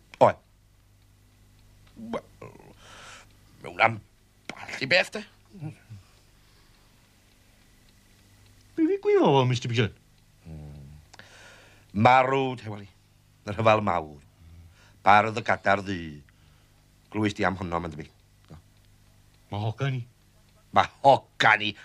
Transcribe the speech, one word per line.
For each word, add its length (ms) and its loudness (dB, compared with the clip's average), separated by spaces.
Oedd. 240 4
Wel, 480 -14
mewn 200 -6
am 140 2
ball 340 -12
i 80 -8
beth, 220 0
de. 80 -8
Be 60 2
ddigwyddodd 560 4
o, 60 2
Mister 260 -2
Pigeon? 220 0
Hmm. 580 -18
Marw, 640 0
te, 120 -16
Wally. 200 -14
Yn 100 -8
rhyfal 260 2
mawr. 380 -4
Bardd 340 4
y 60 -10
gadar 360 0
ddu. 160 -6
Glwys 260 -2
di 100 -2
am 80 -2
honno, 240 -6
ma'n 140 -8
debyg. 180 -16
Ma' 100 -6
hogan 340 -4
i. 60 -6
Ma' 140 4
hogan 640 4
i. 60 -4